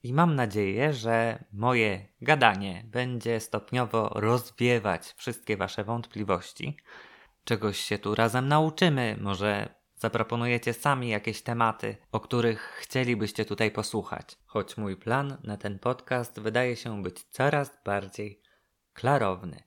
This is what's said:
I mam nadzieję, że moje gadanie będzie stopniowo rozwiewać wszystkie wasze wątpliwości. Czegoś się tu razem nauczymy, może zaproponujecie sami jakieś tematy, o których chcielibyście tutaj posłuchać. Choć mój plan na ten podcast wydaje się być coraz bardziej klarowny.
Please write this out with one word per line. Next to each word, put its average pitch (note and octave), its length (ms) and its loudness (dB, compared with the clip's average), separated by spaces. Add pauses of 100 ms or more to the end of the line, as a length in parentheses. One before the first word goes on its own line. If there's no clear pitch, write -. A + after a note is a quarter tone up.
I B2 100 -6
mam D#3+ 220 6
nadzieję, G#2+ 580 2
że A#2 600 0
moje G#2+ 560 0 (120)
gadanie G#2+ 680 4
będzie A#2 540 -2
stopniowo A2+ 720 0
rozwiewać A2+ 1000 2
wszystkie - 400 -4
wasze G2 280 -4
wątpliwości. G#2+ 920 -4 (680)
Czegoś G#2+ 360 -2
się G#2 180 -2
tu G#2 160 -2
razem A#2 340 2
nauczymy, D3+ 720 2
może G2+ 580 -2 (180)
zaproponujecie A#2 760 0
sami B2+ 360 0
jakieś G#2+ 340 -4
tematy, A2+ 540 0 (160)
o A2 80 0
których A#2 400 0
chcielibyście A#2 840 -2
tutaj G#2 260 0
posłuchać. - 760 -6
Choć - 300 -4
mój G2 200 -4
plan C3+ 480 -2
na G#2 120 -6
ten G2+ 220 -8
podcast B2 600 -4
wydaje A#2 360 0
się G#2+ 260 -8
być F2+ 200 -8
coraz C#3+ 640 0
bardziej G2+ 560 -4 (520)
klarowny. F#2+ 760 0